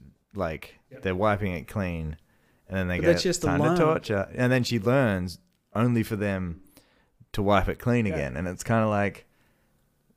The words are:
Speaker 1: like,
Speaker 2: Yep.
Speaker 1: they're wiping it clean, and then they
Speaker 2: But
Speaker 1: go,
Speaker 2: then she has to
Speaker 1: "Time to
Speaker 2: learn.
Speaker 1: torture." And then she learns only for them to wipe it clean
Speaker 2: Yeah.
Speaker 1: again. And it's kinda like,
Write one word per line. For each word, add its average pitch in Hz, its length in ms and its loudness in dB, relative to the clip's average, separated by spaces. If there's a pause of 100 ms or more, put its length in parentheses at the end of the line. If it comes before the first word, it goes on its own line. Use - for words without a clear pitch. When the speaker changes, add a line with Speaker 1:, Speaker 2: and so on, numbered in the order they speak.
(340)
Speaker 1:
like, 82 440 -6 (120)
Speaker 2:
Yep. - 120 -20
Speaker 1:
they're 95 120 0
wiping 101 380 0
it 78 160 -8
clean, 85 480 -4 (520)
and 92 80 -4
then 92 120 -2
they 90 100 0
Speaker 2:
But - 40 -2
Speaker 1:
go, 170 100 4
Speaker 2:
then 170 80 4
she - 80 0
has 170 100 0
to - 80 -4
Speaker 1:
"Time - 140 2
to 147 60 4
Speaker 2:
learn. 175 120 2
Speaker 1:
torture." 156 560 0
And 123 180 2
then 127 120 2
she 117 140 0
learns 101 600 0 (360)
only 117 280 2
for 110 140 -4
them 95 440 -2 (720)
to 107 100 -2
wipe 98 260 4
it 87 100 -4
clean 120 280 0
Speaker 2:
Yeah. 95 80 -2
Speaker 1:
again. 69 220 -4
And 87 120 -4
it's 90 140 -8
kinda 113 260 2
like, 101 380 -2 (920)